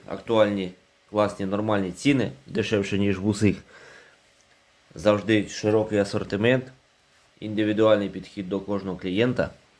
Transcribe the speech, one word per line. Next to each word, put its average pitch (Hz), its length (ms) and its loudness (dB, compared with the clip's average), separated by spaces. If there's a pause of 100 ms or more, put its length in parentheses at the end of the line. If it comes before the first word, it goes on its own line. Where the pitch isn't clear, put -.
актуальні, 101 640 0 (380)
класні, 101 360 0
нормальні 101 460 -2
ціни, 131 400 0 (160)
дешевше, 104 520 -2
ніж 101 200 0
в 98 80 -2
усіх. 104 300 2 (1400)
Завжди 104 540 2
широкий 107 500 0
асортимент, 104 640 0 (760)
індивідуальний 107 680 2
підхід 90 400 -10
до 98 100 -2
кожного 95 380 -6
клієнта. 98 520 -2 (300)